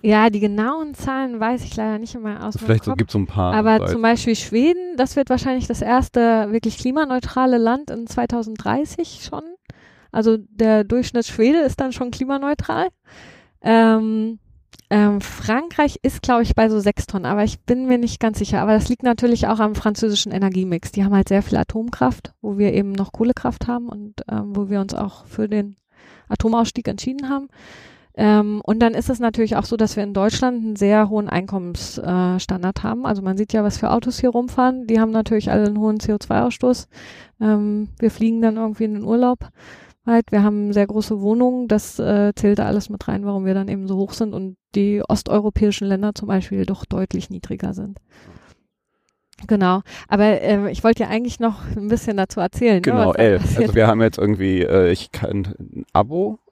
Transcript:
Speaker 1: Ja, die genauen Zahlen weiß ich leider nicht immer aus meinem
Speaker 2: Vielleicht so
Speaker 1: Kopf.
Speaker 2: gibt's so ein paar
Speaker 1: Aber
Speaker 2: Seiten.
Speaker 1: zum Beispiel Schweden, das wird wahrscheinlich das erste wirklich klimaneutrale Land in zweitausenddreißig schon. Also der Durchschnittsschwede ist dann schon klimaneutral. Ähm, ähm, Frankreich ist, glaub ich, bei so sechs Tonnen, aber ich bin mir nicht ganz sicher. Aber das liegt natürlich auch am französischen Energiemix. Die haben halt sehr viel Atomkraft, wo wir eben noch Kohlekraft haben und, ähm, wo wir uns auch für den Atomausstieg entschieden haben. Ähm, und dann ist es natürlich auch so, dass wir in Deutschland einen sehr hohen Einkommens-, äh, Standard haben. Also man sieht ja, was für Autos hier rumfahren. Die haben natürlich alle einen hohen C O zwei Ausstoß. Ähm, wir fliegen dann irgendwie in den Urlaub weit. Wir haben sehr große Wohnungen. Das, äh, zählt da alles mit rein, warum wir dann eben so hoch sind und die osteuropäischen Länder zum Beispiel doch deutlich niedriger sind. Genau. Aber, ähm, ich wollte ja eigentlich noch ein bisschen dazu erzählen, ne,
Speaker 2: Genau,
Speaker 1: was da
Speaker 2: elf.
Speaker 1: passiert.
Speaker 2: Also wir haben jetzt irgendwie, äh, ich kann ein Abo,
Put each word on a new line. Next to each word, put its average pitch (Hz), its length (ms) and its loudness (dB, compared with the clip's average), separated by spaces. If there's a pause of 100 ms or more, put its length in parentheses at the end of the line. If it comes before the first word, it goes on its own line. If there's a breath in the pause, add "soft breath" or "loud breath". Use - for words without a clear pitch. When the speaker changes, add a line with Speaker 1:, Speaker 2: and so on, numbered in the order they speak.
Speaker 1:
Ja, 214 280 6
die 208 100 0
genauen 240 540 -2
Zahlen 262 460 -6
weiß 233 260 -2
ich - 100 -12
leider 220 220 -4
nicht 226 180 -12
immer 208 300 -8
aus 214 100 -8
meinem 220 100 -8
Speaker 2:
Vielleicht 113 200 2
so - 60 -2
Speaker 1:
Kopf. 269 80 -2
Speaker 2:
gibt's - 140 -4
so 104 60 0
ein 92 80 -2
paar 92 260 0
Speaker 1:
Aber 220 260 4
Speaker 2:
Seiten. 90 120 -2
Speaker 1:
zum 233 100 -2
Beispiel 226 340 2
Schweden, 349 640 0
das 254 200 0
wird 269 120 0
wahrscheinlich 254 380 -2
das 233 140 -4
erste 226 720 2
wirklich 220 260 -2
klimaneutrale 254 800 0
Land 240 320 0
in 233 180 -10
zweitausenddreißig 240 1200 -4
schon. 302 140 -10 (680 soft breath)
Also 220 260 2
der 220 480 2
Durchschnittsschwede 240 720 2
ist 269 220 0
dann 262 100 -2
schon 247 200 -6
klimaneutral. 277 760 -2 (760 loud breath)
Ähm, 220 760 2 (500)
ähm, 208 320 4
Frankreich 294 800 -2
ist, - 200 -2
glaub 240 200 2
ich, - 140 0
bei 226 140 4
so 214 100 2
sechs 202 260 -2
Tonnen, 185 200 -6
aber 208 180 0
ich - 180 -4
bin 254 260 0
mir 247 100 4
nicht 240 240 -4
ganz 220 180 0
sicher. 202 220 0
Aber 214 120 4
das 214 140 2
liegt 247 160 -2
natürlich 240 440 2
auch 220 120 0
am 214 160 0
französischen 208 560 -2
Energiemix. 185 600 -2
Die 202 120 0
haben 202 120 2
halt 196 120 4
sehr 196 160 4
viel - 140 -2
Atomkraft, - 840 -2
wo 202 160 -6
wir 202 160 2
eben 196 200 0
noch 196 180 -4
Kohlekraft - 560 -2
haben 240 220 -6
und, 208 400 -14
ähm, 208 260 -6
wo 202 140 -2
wir 202 120 0
uns 196 120 -6
auch - 320 -8
für 214 240 -4
den 202 260 -2 (540 soft breath)
Atomausstieg 226 580 0
entschieden 262 420 -6
haben. 277 180 -4 (680 loud breath)
Ähm, 208 480 4
und 220 140 0
dann 233 160 2
ist 240 160 -2
es 247 80 -2
natürlich 226 380 0
auch 214 100 0
so, 233 100 -4
dass 214 200 0
wir 208 80 -2
in 202 100 -6
Deutschland 226 500 0
einen 214 120 -4
sehr 202 340 4
hohen 208 180 -2
Einkommens-, 185 680 -6
äh, 180 420 0
Standard 185 440 -4
haben. 233 240 -4
Also 196 160 -2
man 190 140 -2
sieht 208 160 -2
ja, 214 100 2
was 208 160 -2
für - 100 0
Autos 240 300 -2
hier 254 100 2
rumfahren. 254 560 0
Die 220 140 2
haben 220 100 2
natürlich 220 400 0
alle 208 160 4
einen 208 140 0
hohen 214 200 0
C 208 140 -2
O 208 60 -2
zwei 208 240 0
Ausstoß. 247 460 0 (520 loud breath)
Ähm, 208 560 0
wir 226 140 2
fliegen 226 320 0
dann 220 140 2
irgendwie 226 260 -4
in 214 100 -2
den 208 100 -6
Urlaub 247 460 0 (560 loud breath)
weit. 233 240 4
Wir 202 140 4
haben 208 300 0
sehr 202 120 4
große 208 360 -2
Wohnungen. 247 460 2
Das, 214 300 0
äh, 208 380 2
zählt 202 240 2
da 202 80 0
alles 202 240 0
mit - 160 -10
rein, 202 180 -4
warum 196 200 -4
wir 190 100 0
dann 196 120 -2
eben 196 200 -6
so 190 100 -2
hoch 196 160 -2
sind 214 220 -4
und 190 220 -8 (180)
die 202 260 2
osteuropäischen 208 840 0
Länder 202 260 0
zum 208 140 -10
Beispiel 190 400 -2
doch 190 180 -6
deutlich 185 460 -4
niedriger 190 420 -8
sind. 196 240 -10 (1500 soft breath)
Genau. 196 340 2 (260 loud breath)
Aber, 208 340 4
ähm, 202 260 2
ich - 160 -6
wollte 226 200 4
ja - 60 -4
eigentlich 233 300 -6
noch 226 240 -2 (120)
ein 208 140 -6
bisschen 226 260 -2
dazu 190 240 -2
erzählen, 208 360 2
ne, 175 60 2
Speaker 2:
Genau, 185 280 4
Speaker 1:
was - 80 2
da 110 60 6
Speaker 2:
elf. 101 180 6
Speaker 1:
passiert. - 200 0
Speaker 2:
Also 110 140 2
wir 110 120 6
haben 110 140 4
jetzt 110 160 2
irgendwie, 95 440 2
äh, 90 300 4
ich - 200 -4
kann 98 480 -4
ein - 320 -14
Abo, 175 480 0 (120)